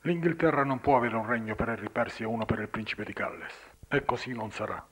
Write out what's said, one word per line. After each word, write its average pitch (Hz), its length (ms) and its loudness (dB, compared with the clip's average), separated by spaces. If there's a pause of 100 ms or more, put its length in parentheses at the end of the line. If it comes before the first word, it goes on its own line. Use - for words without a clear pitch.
L'Inghilterra 165 600 4
non 135 160 2
può 135 160 6
avere 117 200 4
un 110 100 0
regno 110 280 0
per 117 140 0
Harry 107 220 -4
Percy - 320 -2
e 110 40 -2
uno 110 200 -2
per 107 140 0
il 104 80 -4
principe 104 360 -6
di - 80 -10
Galles. - 580 -8 (160)
E 143 180 0
così 123 280 -2
non 110 180 -4
sarà. 101 420 -4